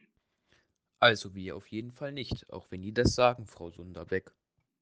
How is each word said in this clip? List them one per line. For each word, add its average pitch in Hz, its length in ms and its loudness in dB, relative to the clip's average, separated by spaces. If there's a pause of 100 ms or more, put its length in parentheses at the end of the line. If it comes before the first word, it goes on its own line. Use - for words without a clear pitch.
(1000)
Also 107 340 4
wir 92 220 -8
auf 98 120 -14
jeden 120 260 -8
Fall 139 180 -10
nicht, - 400 -8
auch - 200 -14
wenn 92 100 -8
die 104 120 -8
das 117 220 4
sagen, 120 300 4
Frau 85 240 -14
Sunderbeck. 87 640 -6 (480)